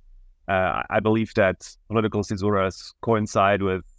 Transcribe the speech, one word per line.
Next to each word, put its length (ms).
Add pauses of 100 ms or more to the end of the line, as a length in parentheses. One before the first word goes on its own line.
(460)
uh, 420
I 120
believe 340
that 340 (200)
political 340
caesuras 720 (100)
coincide 600
with 200 (160)